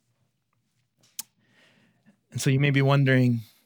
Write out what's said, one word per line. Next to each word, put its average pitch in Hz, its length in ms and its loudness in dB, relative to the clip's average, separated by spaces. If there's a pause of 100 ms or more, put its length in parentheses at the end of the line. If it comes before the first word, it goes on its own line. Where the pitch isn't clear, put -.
(2250)
And - 100 -10
so - 80 -2
you 135 120 0
may 143 100 0
be 139 100 0
wondering, 131 600 0 (240)